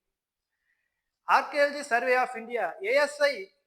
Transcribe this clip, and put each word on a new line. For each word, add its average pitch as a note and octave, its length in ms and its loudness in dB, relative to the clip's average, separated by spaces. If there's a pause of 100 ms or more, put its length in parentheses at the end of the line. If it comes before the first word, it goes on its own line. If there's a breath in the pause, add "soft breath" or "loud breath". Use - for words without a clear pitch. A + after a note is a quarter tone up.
(1400)
Archaeology C#4+ 500 0
Survey B3 380 2
of A3+ 160 -10
India, G#3+ 420 -4
ఏఎస్ఐ C#4 640 0 (200)